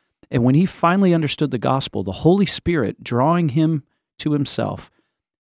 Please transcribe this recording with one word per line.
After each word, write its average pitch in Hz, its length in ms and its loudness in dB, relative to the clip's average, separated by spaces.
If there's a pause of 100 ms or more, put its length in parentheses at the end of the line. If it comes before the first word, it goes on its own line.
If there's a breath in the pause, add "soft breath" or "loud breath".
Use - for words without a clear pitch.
(300)
And 127 120 0
when 127 120 4
he 175 120 4
finally 180 460 2
understood 151 380 0
the 123 80 -4
gospel, 131 440 -4
the 95 100 -6
Holy 185 340 2
Spirit - 580 -4
drawing 151 460 0
him 160 340 0 (360)
to 151 120 -2
himself, 117 580 -4 (560)